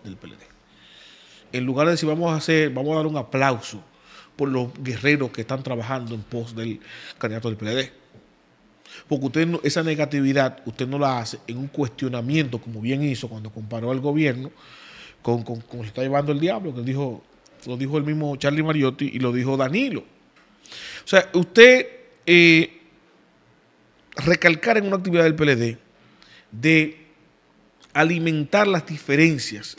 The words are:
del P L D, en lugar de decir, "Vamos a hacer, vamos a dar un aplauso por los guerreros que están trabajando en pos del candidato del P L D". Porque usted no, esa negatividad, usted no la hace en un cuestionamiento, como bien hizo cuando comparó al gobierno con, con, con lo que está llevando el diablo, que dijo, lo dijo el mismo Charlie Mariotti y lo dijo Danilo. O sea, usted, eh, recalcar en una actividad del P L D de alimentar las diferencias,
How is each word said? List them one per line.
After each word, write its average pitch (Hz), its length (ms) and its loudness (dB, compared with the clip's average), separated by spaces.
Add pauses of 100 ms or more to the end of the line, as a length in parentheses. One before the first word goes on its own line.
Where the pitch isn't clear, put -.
del 95 120 -14
P - 120 -20
L - 80 -20
D, - 1200 -18
en 127 60 -2
lugar 135 220 2
de 170 60 4
decir, 165 160 0
"Vamos 165 240 0
a 156 40 0
hacer, 156 340 2
vamos 135 220 -4
a 156 40 0
dar 156 100 0
un 151 100 -4
aplauso 127 680 -2 (540)
por 143 120 -2
los 127 200 -2 (120)
guerreros 131 500 0
que - 100 -10
están 131 240 -6
trabajando 120 500 -6
en 107 80 -8
pos 117 320 -10
del 113 240 -8 (400)
candidato 117 300 -6
del 107 80 -4
P 107 100 -10
L 110 80 -2
D". 131 180 -4 (1160)
Porque 139 180 -2
usted 156 200 0
no, 170 160 -2
esa 151 200 0
negatividad, 143 800 0
usted 123 220 -6
no 135 120 -4
la 135 200 2
hace 113 200 -8 (100)
en 120 100 -8
un 135 80 -8
cuestionamiento, 127 920 -2
como 110 220 -12
bien 135 220 -2
hizo 131 260 -4
cuando 107 220 -14
comparó 113 400 -8
al 131 100 -4
gobierno 143 500 -2 (720)
con, 120 200 0
con, 117 180 -10
con 120 180 -16
lo 120 40 -10
que 107 60 -10
está 127 140 -8
llevando 143 300 0
el 143 80 -2
diablo, 180 340 -2
que 120 80 -8
dijo, 131 400 -4 (440)
lo 123 100 -6
dijo 139 220 -2
el 147 60 0
mismo 147 320 -2
Charlie 147 260 0
Mariotti 143 500 0
y - 60 -8
lo 127 140 0
dijo 127 240 0
Danilo. 151 440 -2
O - 1080 -20
sea, 190 260 4
usted, 240 520 8 (380)
eh, 165 560 6 (1400)
recalcar 175 600 2
en 202 80 -2
una 196 100 0
actividad 175 280 2
del 160 100 4
P 151 100 -2
L 139 120 4
D 117 220 -4 (760)
de 156 540 0 (840)
alimentar 165 760 2
las 180 200 0
diferencias, 143 920 -2